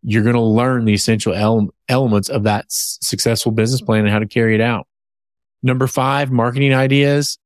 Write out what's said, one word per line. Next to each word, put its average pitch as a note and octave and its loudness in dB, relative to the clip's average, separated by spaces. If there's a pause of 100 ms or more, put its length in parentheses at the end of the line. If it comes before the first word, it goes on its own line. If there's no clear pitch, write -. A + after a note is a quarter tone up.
you're G#2+ 0
gonna A#2+ 2
learn A#2 2
the G#2+ 4
essential G#2 0
ele-, G#2+ 0 (140)
elements B2 0
of G#2+ -4
that G#2 -2
s-, - -8
successful - -2
business A2+ 0
plan A2 0
and G#2 2
how G#2+ 2
to G#2 -4
carry A2+ 0
it G#2+ 2
out. A#2 -2 (760)
Number C3 0
five, C#3 -2
marketing B2+ 0
ideas. C#3 0